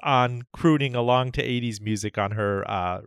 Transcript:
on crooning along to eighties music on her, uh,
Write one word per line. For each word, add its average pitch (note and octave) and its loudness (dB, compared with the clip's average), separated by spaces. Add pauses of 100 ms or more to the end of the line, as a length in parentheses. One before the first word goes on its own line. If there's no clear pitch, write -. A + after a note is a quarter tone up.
on B2 2 (100)
crooning C#3 2
along B2 2
to C#3 -2
eighties A#2+ -2
music G#2 -2
on G2+ 0
her, G2+ 0
uh, F#2 -4